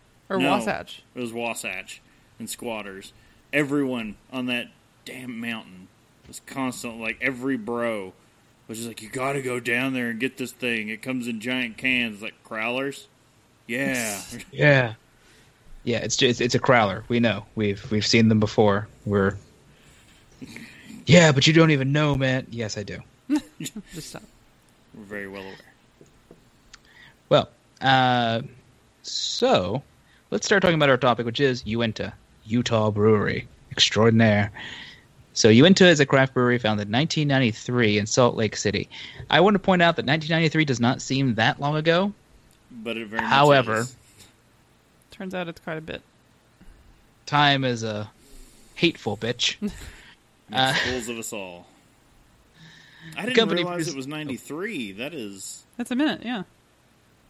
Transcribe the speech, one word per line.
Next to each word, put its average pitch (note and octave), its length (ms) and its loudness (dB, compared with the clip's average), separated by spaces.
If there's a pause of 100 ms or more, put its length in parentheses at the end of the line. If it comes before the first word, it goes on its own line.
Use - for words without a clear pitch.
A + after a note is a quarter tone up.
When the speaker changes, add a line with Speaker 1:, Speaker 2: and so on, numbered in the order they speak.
(300)
Speaker 1:
Or F#3+ 80 -2
Speaker 2:
No, C#4 140 2
Speaker 1:
Wasatch? - 520 -4 (120)
Speaker 2:
it B2+ 40 -10
was A#2+ 120 -6
Wasatch A2 720 -10 (380)
and A2 100 -12
Squatters. G2+ 640 -10 (400)
Everyone C3+ 640 0 (160)
on B2+ 160 -6
that A#2+ 220 -4 (360)
damn B2 340 -14
mountain G#2+ 480 -10 (400)
was - 180 -18
constant, B2 540 -8
like, A2+ 220 -8
every C3 340 -2
bro A2+ 580 -6 (540)
was A2 120 -12
just A#2 100 -10
like, A2 120 -16
"You A2 80 -16
gotta C3+ 320 -4
go B2 200 -4
down B2 320 -2
there B2 160 -4
and A2+ 100 -6
get B2+ 180 -4
this B2+ 140 -8
thing. A2+ 380 -6
It A2 120 -10
comes B2+ 260 -6
in A#2 120 -6
giant A#2+ 380 -6
cans A#2+ 440 -2
like G#2+ 120 -12 (100)
Crowlers." B2 640 -6 (600)
Yeah. A#2+ 540 -4 (140)
Speaker 3:
<laughs> - 160 -16
Yeah. C3+ 420 4 (880)
Yeah, A#2 160 -2
it's - 180 -6
ju-, C3+ 100 4
it's, A#2+ 140 0
it's A#2+ 140 0
a A#2+ 40 2
crowler. A2 480 2
We A#2+ 140 0
know. G#2+ 240 0 (100)
We've, G#2 360 -4
we've G#2+ 140 0
seen A2+ 220 6
them A2 140 6
before. G#2 480 2 (160)
We're, G2 320 2 (1700)
"Yeah, E3+ 260 8
but C3+ 160 4
you D#3+ 60 6
don't D#3+ 180 8
even C3+ 220 2
know, D3 220 2
man." C3 340 -2
Yes, A2+ 280 -8
I G#2 60 -6
do. G2 160 -12 (300)
Speaker 1:
<laughs> C#4+ 100 0 (540)
Just D#3+ 160 -14
stop. - 140 -16 (680)
Speaker 2:
We're G#2+ 120 -20
very G2+ 240 -12
well G2 140 -12
aware. F#2+ 120 -16 (1700)
Speaker 3:
Well, C#3+ 200 2 (300)
uh, B2 600 2 (600)
so, C3+ 800 -2 (480)
let's G#3 160 -4
start G3+ 160 4
talking F3+ 140 2
about D3+ 140 4
our B2+ 80 4
topic, A#2+ 280 0
which A#2 140 -6
is C3 260 0
Uinta, G#2+ 460 -4 (340)
Utah A2+ 460 0
brewery G#2 560 2 (240)
extraordinaire. A2 800 4 (840)
So - 160 6
Uinta F3 380 10
is D#3+ 120 8
a C#3+ 60 4
craft C3 280 2
brewery B2 240 2
founded G#2+ 300 -2
in G#2 40 -6
nineteen D3+ 380 0
ninety-three B2 680 2
in G#2 100 -2
Salt A#2+ 280 4
Lake A2 220 -2
City. - 320 -4 (400)
I D3+ 100 4
want G3+ 160 6
to F#3 40 0
point F#3 220 2
out E3+ 140 4
that - 100 -4
nineteen D#3 260 -2
ninety-three D#3+ 340 2
does B2+ 160 -2
not A#2+ 200 0
seem C3+ 340 -2
that A#2+ 260 0
long D3 140 -2
ago, E3 360 0 (600)
Speaker 2:
But A2+ 260 -10
it A2+ 100 -10
very A2 140 -6
much A2+ 100 -2
Speaker 3:
However, C3+ 480 6
Speaker 2:
is. B2+ 160 -6 (1160)
Speaker 1:
Turns F#3+ 220 -14
out F3+ 140 -6
it's E3 140 -12
quite D#3+ 160 -8
a D#3+ 40 -10
bit. - 200 -10 (1200)
Speaker 3:
time C#3+ 380 2
is A#2+ 200 -2
a G#2+ 260 -6 (640)
hateful - 420 0
bitch. - 440 -4
Speaker 1:
<laughs> G#3 200 -8 (680)
Speaker 3:
Uh, C3 220 0
Speaker 2:
Makes - 140 -2
fools B2 240 -6
of A#2 80 -8
us A2+ 160 -10
all. F2+ 340 -14 (1500)
I D3 60 -8
Speaker 3:
the G#3+ 40 -4
Speaker 2:
didn't B3 80 0
Speaker 3:
company G#3+ 280 2
Speaker 2:
realize F3 160 -4
Speaker 3:
produce- D3+ 140 -4
Speaker 2:
it C3+ 40 -12
was C3 100 -8
ninety-three. D3 840 -8
That B2+ 200 -10
is G2+ 520 -14 (100)
Speaker 1:
That's - 160 -8
a B3 40 -4
minute, C4+ 280 0
yeah. A3 200 -6 (840)